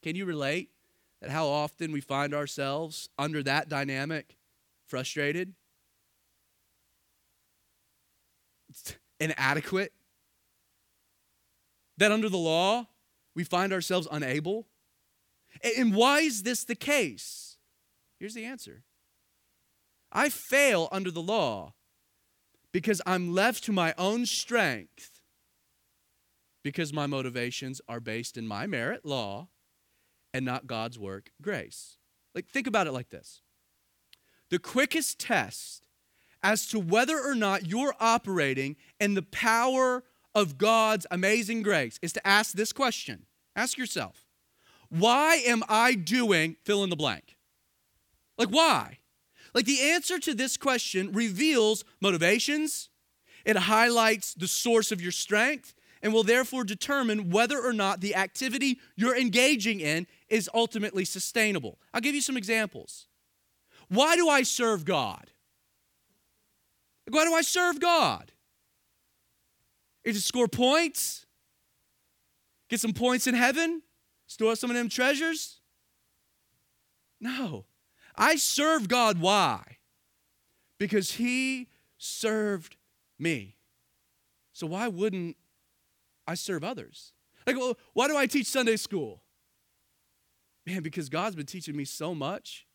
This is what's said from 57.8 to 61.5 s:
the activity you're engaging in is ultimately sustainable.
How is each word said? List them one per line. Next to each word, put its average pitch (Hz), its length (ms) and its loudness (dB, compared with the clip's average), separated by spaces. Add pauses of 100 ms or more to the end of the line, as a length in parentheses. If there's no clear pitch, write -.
the 202 120 -2
activity 247 640 0 (160)
you're 240 220 2
engaging 233 640 2
in 160 260 -2 (220)
is 220 240 0
ultimately 208 540 0
sustainable. 190 720 -2 (160)